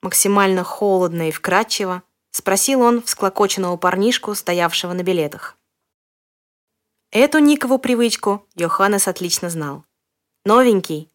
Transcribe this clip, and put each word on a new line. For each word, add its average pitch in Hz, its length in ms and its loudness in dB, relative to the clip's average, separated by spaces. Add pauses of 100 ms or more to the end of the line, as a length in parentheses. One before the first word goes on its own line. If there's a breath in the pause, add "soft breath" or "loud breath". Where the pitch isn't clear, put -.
Максимально 190 600 2
холодно 180 640 0
и - 20 -2
вкрадчиво 185 720 -2 (280)
спросил 247 520 0
он 240 200 2
всклокоченного 190 720 -2
парнишку, 196 580 -2
стоявшего 175 580 -4
на 180 100 -4
билетах. 165 540 -4 (1500)
Эту 285 280 4
Никову 285 400 4
привычку 233 680 -2 (100)
Йоханнес 196 500 0
отлично 175 440 -6
знал. 147 340 -8 (600)
Новенький 202 720 2